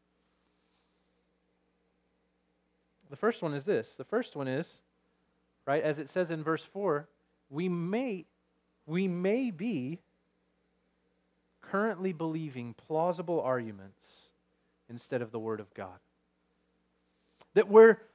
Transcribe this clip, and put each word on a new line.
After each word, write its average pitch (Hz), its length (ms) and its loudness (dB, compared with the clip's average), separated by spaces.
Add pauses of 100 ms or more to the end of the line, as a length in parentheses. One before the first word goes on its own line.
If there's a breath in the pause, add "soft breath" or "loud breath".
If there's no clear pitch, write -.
(3000)
The 139 60 -14
first - 260 -2
one 156 120 -2
is 139 100 -6
this. 151 300 -2
The 131 100 -14
first 226 320 -4
one 139 120 -4
is, 135 320 -4 (840)
right, 143 160 2
as 147 160 0
it 139 100 -10
says 180 220 -2
in 160 120 -4
verse 156 220 -2
four, 165 440 -4 (420)
we 170 180 -2
may, 185 580 -2 (600)
we 180 200 -2
may 196 440 0
be 165 480 -6 (1600)
currently 190 520 -4
believing 151 640 -6
plausible 170 640 -2
arguments 110 880 -6 (580)
instead 120 340 -6
of 113 80 -8
the 117 80 -8
Word 110 220 -4
of 98 140 -18
God. 92 240 -14 (1600)
That 202 140 6
where, 220 340 10 (120)